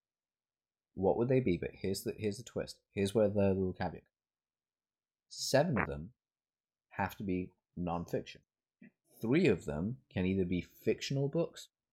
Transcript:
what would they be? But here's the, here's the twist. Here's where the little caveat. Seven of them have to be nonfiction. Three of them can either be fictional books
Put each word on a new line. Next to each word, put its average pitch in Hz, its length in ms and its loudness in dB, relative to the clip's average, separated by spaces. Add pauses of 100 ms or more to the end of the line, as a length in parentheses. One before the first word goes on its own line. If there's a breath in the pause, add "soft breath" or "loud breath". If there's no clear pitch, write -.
(920)
what 92 240 2
would 120 120 2
they 131 100 4
be? 98 180 2
But - 160 -6
here's 98 300 -4
the, 110 140 -4
here's 104 200 -4
the - 60 -12
twist. - 360 -8 (120)
Here's 98 220 0
where 107 160 6
the 101 240 4
little 92 200 0
caveat. 90 300 -6 (1300)
Seven 143 480 2
of 85 100 0
them 73 220 -8 (840)
have 95 260 -4
to 113 60 -10
be 92 280 -4 (280)
nonfiction. 87 580 -4 (840)
Three 147 240 4
of 98 200 2
them 85 320 -4 (120)
can 92 160 0
either 95 200 2
be 90 160 -2
fictional - 680 -2
books 165 400 -4 (260)